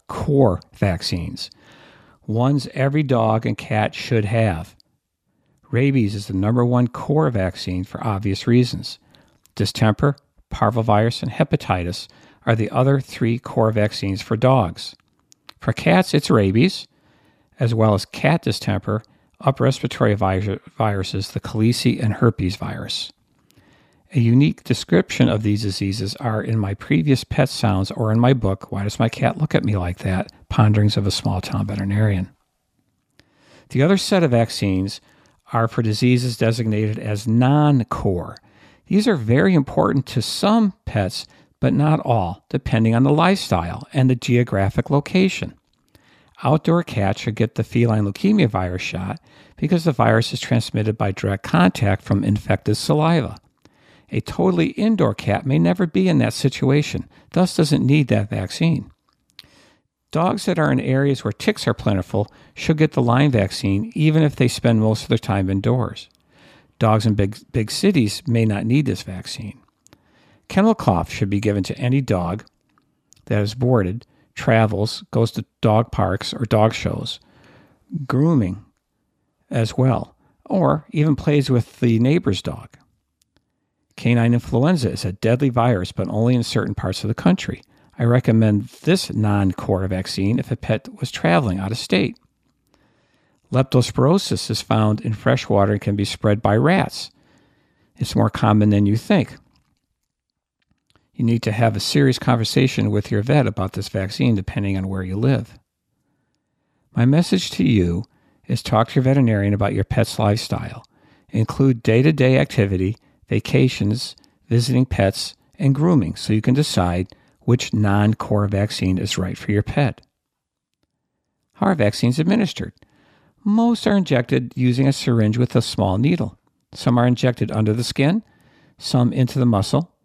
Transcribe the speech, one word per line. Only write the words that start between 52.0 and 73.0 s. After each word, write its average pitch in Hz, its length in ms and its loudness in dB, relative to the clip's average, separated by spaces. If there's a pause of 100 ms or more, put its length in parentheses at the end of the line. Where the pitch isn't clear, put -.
from 101 200 0
infected 107 540 0
saliva. 151 640 0 (720)
A 110 100 -4
totally 175 520 0
indoor 196 420 0
cat - 320 -2
may 139 120 2
never 175 280 2
be 185 220 0
in 156 100 2
that 113 160 0
situation, - 760 -2 (220)
thus 175 260 0
doesn't 143 280 2
need 139 240 2
that 104 200 0
vaccine. 127 600 -2 (1200)
Dogs 180 340 -2
that 175 140 -2
are 147 120 2
in 127 80 2
areas 135 460 0
where 107 80 -2
ticks - 340 -4
are 113 80 2
plentiful 101 560 -2 (240)
should - 220 -2
get 151 160 2
the 127 100 0
Lyme 127 280 2
vaccine, 101 640 -2
even 156 280 2
if 147 140 0
they 127 100 2
spend 117 340 0
most 110 240 0
of - 40 -10
their 117 80 2
time 98 320 -2
indoors. 101 640 -2 (680)
Dogs 110 280 2
in 107 80 2
big, 101 240 0 (120)
big 110 200 -2
cities 151 560 0
may 113 180 2
not 107 220 -2
need 139 180 2
this 98 180 -4
vaccine. 95 600 -14 (840)
Kennel 214 280 2
cough 85 340 -2
should - 180 -4
be 98 120 -2
given 101 240 0
to - 120 -8
any 127 240 0
dog 95 440 -2 (800)